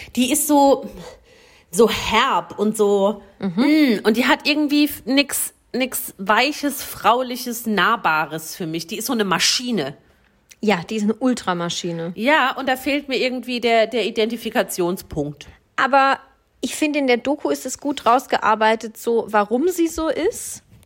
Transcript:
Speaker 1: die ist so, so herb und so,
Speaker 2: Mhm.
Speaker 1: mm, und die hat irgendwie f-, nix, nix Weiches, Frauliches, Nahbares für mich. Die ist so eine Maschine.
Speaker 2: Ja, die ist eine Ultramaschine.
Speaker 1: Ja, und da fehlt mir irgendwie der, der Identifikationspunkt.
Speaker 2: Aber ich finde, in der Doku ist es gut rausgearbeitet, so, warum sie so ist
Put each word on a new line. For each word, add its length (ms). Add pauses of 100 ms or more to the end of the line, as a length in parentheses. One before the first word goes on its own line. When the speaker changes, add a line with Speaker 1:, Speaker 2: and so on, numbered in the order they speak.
(160)
Speaker 1:
die 160
ist 160
so, 420 (800)
so 180
herb 680
und 200
so, 440 (180)
Speaker 2:
Mhm. 160
Speaker 1:
mm, 480
und 140
die 100
hat 200
irgendwie 380
f-, 200
nix, 480 (200)
nix 440
Weiches, 680
Frauliches, 840
Nahbares 880
für 120
mich. 200
Die 100
ist 100
so 60
eine 120
Maschine. 680 (680)
Speaker 2:
Ja, 280
die 80
ist 60
eine 120
Ultramaschine. 1000
Speaker 1:
Ja, 420
und 100
da 80
fehlt 320
mir 100
irgendwie 440
der, 260
der 180
Identifikationspunkt. 1400 (280)
Speaker 2:
Aber 440 (420)
ich 140
finde, 240
in 80
der 100
Doku 320
ist 160
es 140
gut 260
rausgearbeitet, 920
so, 320
warum 400
sie 180
so 220
ist 540 (220)